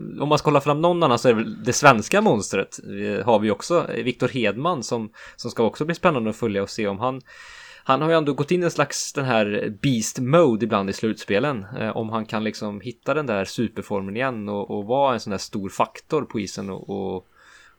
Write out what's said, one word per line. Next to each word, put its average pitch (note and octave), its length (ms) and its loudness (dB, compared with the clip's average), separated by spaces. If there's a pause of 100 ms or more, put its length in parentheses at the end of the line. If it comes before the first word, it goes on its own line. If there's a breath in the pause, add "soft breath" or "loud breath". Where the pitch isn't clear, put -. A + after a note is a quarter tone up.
(200)
om C#3+ 80 -2
man D3+ 100 4
ska - 120 2
hålla C#3 100 6
fram D3 220 2
någon F3 200 4
annan B2 160 4
så C3 100 4
är A#2+ 60 8
det A2 80 2
väl A2 220 -6
det A#2 80 0
svenska C#3+ 480 6
monstret. G#2+ 640 0
Vi G2+ 380 -4
har A2+ 160 6
vi G#2+ 120 2
också D#3 440 0
Viktor B2 340 -2
Hedman B2 540 -2
som, A2+ 300 -6 (240 loud breath)
som A#2+ 140 -8
ska A#2 140 2
också G#2+ 200 0
bli E3 100 -2
spännande B2+ 360 0
att G#2+ 60 -8
följa G2 260 -2
och G2 80 -6
se G#2+ 160 -4
om G2 120 -4
han, B2+ 220 -4 (640 loud breath)
han C3+ 180 2
har D#3+ 80 2
ju E3 60 6
ändå D3 160 2
gått C3+ 180 -2
in F3+ 120 2
i - 20 0
en E3 60 2
slags - 420 -2
den C#3 120 -4
här A2 580 0
beast A#2+ 360 0
mode B2+ 460 4
ibland G2+ 260 0
i - 20 -4
slutspelen. G#2+ 760 -2 (120)
Eh, G#2+ 180 -4
om A2 140 -4
han A2 160 -4
kan A2 180 -4
liksom G#2+ 360 -6
hitta B2 340 -6
den D3+ 120 -2
där G2+ 180 0
superformen G2+ 720 -4
igen A#2 320 -4
och, G2+ 220 -6
och G#2 140 -4
vara C3 300 2
en A2 60 -2
sån A2 100 -10
där F#2+ 80 -2
stor G2 300 -6
faktor - 540 -2
på A2 180 -6
isen G2 300 -8
och, - 200 -12
och, F#2+ 360 -6 (520 loud breath)